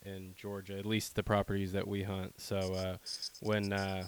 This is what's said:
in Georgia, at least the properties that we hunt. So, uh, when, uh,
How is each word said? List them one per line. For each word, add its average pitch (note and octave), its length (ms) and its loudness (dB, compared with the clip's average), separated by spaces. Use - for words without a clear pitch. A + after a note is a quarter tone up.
in F#2+ 320 -8
Georgia, G2 420 -6
at G2 60 -4
least G#2+ 300 2
the G#2+ 80 2
properties G2 500 4
that G2 160 0
we G2+ 140 0
hunt. F#2+ 360 -4
So, - 200 -2
uh, F#2 400 0
when, G#2 320 2
uh, F#2+ 360 0